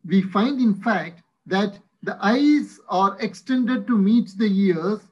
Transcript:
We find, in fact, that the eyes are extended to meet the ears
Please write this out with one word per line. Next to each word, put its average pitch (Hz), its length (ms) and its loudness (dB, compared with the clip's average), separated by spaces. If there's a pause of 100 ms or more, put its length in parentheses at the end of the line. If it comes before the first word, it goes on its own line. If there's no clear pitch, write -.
We 190 160 2
find, 233 400 -2
in 220 140 4
fact, 180 480 -6 (240)
that 190 320 -2 (240)
the - 180 -8
eyes 269 580 0 (120)
are 190 280 0
extended 240 680 -4
to 247 100 0
meet 202 400 2
the 214 80 0
ears 196 560 0 (120)